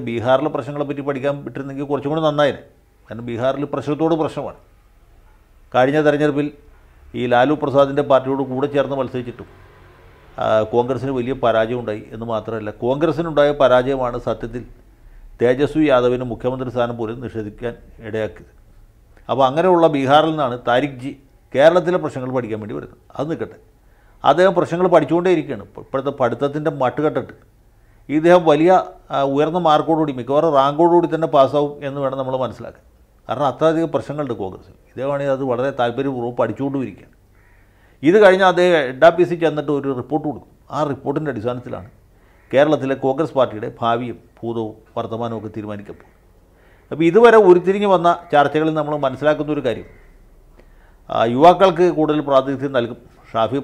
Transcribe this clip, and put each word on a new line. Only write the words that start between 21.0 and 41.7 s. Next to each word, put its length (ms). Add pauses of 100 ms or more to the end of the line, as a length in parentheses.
ജി 100 (400)
കേരളത്തിലെ 500
പ്രശ്നങ്ങൾ 360
പഠിക്കാൻ 240
വേണ്ടി 160
വരുന്നത്. 200 (180)
അത് 140
നിൽക്കട്ടെ, 260 (640)
അദ്ദേഹം 360
പ്രശ്നങ്ങൾ 360
പഠിച്ചുകൊണ്ടേയിരിക്കുകയാണ്. 720
ഇപ്പോൾ 180
ഇപ്പോഴത്തെ 260 (100)
പഠിത്തത്തിൻ്റെ 500 (100)
മട്ട് 240
കണ്ടിട്ട് 280 (720)
ഇദ്ദേഹം 400
വലിയ, 220 (440)
ആ, 20 (160)
ഉയർന്ന 320
മാർക്കോടുകൂടി, 540
മിക്കവാറും 380
റാങ്കോടുകൂടി 540
തന്നെ 220
പാസ്സാവും 400 (140)
എന്ന് 160
വേണം 180
നമ്മൾ 220
മനസ്സിലാക്കാൻ. 400 (440)
കാരണം 220
അത്രയധികം 440
പ്രശ്നങ്ങളുണ്ട് 460
കോൺഗ്രസ്. 320 (200)
ഇദ്ദേഹമാണെങ്കിൽ 440
അത് 160
വളരെ 180 (100)
താല്പര്യപൂർവ്വം 600
പഠിച്ചുകൊണ്ടും 460
ഇരിക്കുകയാണ്. 300 (920)
ഇത് 140
കഴിഞ്ഞ് 260
അദ്ദേഹം 260 (140)
എൻ 140
ഡി 140
പി 120
സി 140
ചെന്നിട്ട് 360
ഒരു 100 (100)
റിപ്പോർട്ട് 280
കൊടുക്കും. 240 (240)
ആ 40 (120)
റിപ്പോർട്ടിൻ്റെ 420
അടിസ്ഥാനത്തിലാണ് 560 (640)